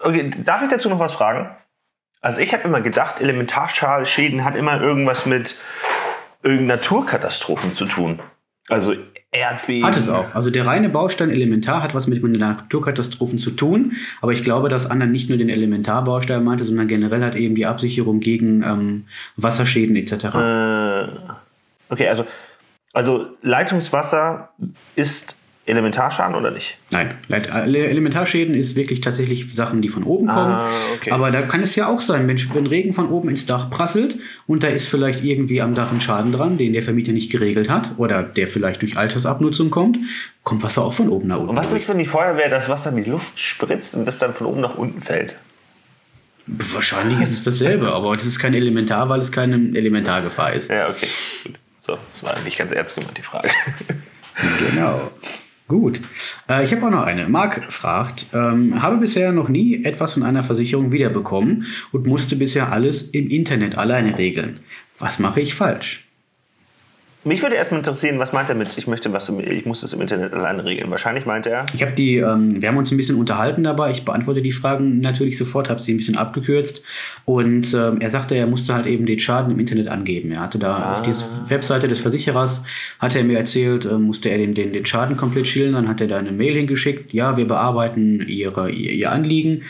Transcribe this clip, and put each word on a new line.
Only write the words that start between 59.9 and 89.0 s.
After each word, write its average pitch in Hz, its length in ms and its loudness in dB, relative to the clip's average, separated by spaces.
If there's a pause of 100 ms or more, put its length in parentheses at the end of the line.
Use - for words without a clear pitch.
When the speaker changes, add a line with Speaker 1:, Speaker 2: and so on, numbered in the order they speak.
Speaker 2:
von 139 100 2
einer 131 180 2
Versicherung 123 500 0
wiederbekommen 113 760 2 (260)
und 127 140 0
musste 131 300 2
bisher 135 360 0
alles 131 380 2
im 143 200 0
Internet 131 480 0
alleine 110 400 2
regeln. 90 400 -2 (400)
Was - 220 -4
mache 101 200 2
ich 143 140 -2
falsch?“ - 460 -2 (1300)
Speaker 1:
Mich 175 140 0
würde 269 160 2
erstmal 170 240 0
interessieren, 143 380 -2
was 131 160 -2
meint 135 160 0
er 127 40 0
mit, 110 220 -2
„Ich - 100 -8
möchte 113 280 -2
was 98 160 -4
im, 98 100 -2
ich 90 240 -4
muss 117 160 -4
das - 140 -8
im - 80 -4
Internet 92 320 -2
alleine 90 280 -2
regeln“. 90 280 -4
Wahrscheinlich 117 340 -4
meint 107 220 -4
er 120 260 -2
Speaker 2:
Ich 131 100 -4
hab 131 140 -2
die, 135 220 4
ähm, 110 420 2
wir 101 80 0
haben 127 80 2
uns 131 140 0
ein 135 80 4
bisschen 131 180 2
unterhalten 117 480 2
dabei. 147 280 0
Ich 127 120 -6
beantworte 135 380 0
die 131 100 0
Fragen 135 480 2
natürlich 131 380 0
sofort, 131 320 -2
hab 117 100 -2
sie 113 140 -2
ein - 20 2
bisschen 110 220 0
abgekürzt. 143 640 0 (420)
Und, 120 480 2
ähm, 117 300 2
er 113 80 -2
sagte, 135 240 -2
er 123 120 2
musste 127 280 0
halt 117 100 0
eben 117 220 0
den 110 140 2
Schaden 123 320 2
im - 60 0
Internet 110 300 0
angeben. 87 440 -4
Er 82 100 -4
hatte 92 160 -4
da 101 180 0
Speaker 1:
Ah. 95 160 -2
Speaker 2:
auf 101 100 -2
dieser 120 220 -2 (240)
Webseite 135 400 2
des 117 100 0
Versicherers, 131 640 0 (360)
hat 123 180 0
er 123 80 4
mir 120 140 4
erzählt, 120 480 2
äh, 104 100 0
musste 107 320 2
er 101 80 2
den, 104 160 2
den, 101 220 -2
den 101 100 -4
Schaden 131 320 0
komplett 127 320 0
schildern. 139 240 2
Dann 120 160 2
hat 110 140 0
er 104 60 0
da 98 100 0
eine 101 140 -4
Mail 113 240 0
hingeschickt. 139 580 0
„Ja, 123 240 2
wir 117 80 2
bearbeiten 113 800 2
Ihre, 95 420 -2
Ihr, - 220 -4
Ihr 98 200 0